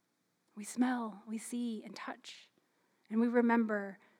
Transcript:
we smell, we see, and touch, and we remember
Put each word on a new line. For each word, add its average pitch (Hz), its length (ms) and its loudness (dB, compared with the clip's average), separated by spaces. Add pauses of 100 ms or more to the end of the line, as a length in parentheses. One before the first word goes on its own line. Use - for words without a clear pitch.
(540)
we 208 100 -10
smell, 233 640 0
we 220 120 -6
see, 240 440 -6
and 196 140 -14
touch, - 540 -14 (600)
and 220 120 2
we 240 40 4
remember 226 680 4 (240)